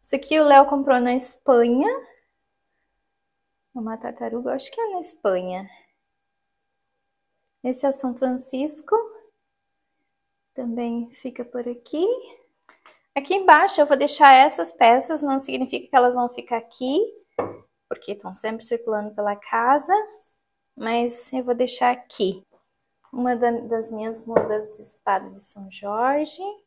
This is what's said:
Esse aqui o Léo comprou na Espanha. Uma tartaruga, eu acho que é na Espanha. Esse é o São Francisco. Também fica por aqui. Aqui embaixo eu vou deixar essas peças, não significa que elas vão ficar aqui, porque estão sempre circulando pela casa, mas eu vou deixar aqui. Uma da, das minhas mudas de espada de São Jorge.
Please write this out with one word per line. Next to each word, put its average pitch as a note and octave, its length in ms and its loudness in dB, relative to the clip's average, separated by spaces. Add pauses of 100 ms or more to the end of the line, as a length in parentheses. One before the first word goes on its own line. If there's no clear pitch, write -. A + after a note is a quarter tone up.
Esse - 120 -4
aqui C#4+ 220 0
o D4+ 60 6
Léo C#4 220 10
comprou C#4 340 2
na B3 140 0
Espanha. B3+ 720 2 (1900)
Uma A3+ 220 -8
tartaruga, A#3+ 540 -8
eu - 40 -2
acho - 160 -8
que - 80 -12
é A4+ 120 -2
na F4+ 100 -6
Espanha. F#3 720 -4 (1900)
Esse B3+ 240 -4
é - 20 2
o C4+ 40 0
São C4 220 -4
Francisco. C4 800 -4 (1600)
Também A#3 640 -8
fica B3 280 -14
por A#3+ 240 -10
aqui. C4+ 400 -4 (1080)
Aqui C#4 180 -4
embaixo D#4+ 460 6
eu D4 60 6
vou D4 100 2
deixar C#4+ 380 8
essas C#4+ 380 4
peças, C4+ 500 4
não C4+ 180 -2
significa C4 480 -6
que - 80 2
elas B3 200 4
vão B3 120 -2
ficar A#3+ 300 -8
aqui, B3+ 420 -4 (880)
porque - 240 -10
estão G3 220 -14
sempre A3 280 -6
circulando G#3+ 520 -6
pela G#3 200 -2
casa, C4 600 0 (840)
mas A#3 560 -4
eu C4 100 -4
vou B3 120 -2
deixar B3 380 0
aqui. - 520 -6 (680)
Uma B3 240 -2
da, A#3+ 180 0
das A3+ 380 -4
minhas A3 360 -10
mudas A3 400 0
de - 160 -18
espada G3 480 -6
de G3 120 -14
São G3 280 -12
Jorge. C4 720 -4 (240)